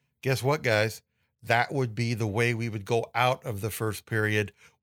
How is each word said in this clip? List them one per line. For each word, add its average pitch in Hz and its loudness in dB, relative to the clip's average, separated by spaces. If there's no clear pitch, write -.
Guess 127 0
what, 143 0
guys? 110 2
That 117 2
would 127 0
be 120 -2
the 110 -2
way 117 2
we 113 -4
would 104 -8
go 117 0
out 123 2
of 101 -6
the 107 -2
first 107 -6
period, 107 0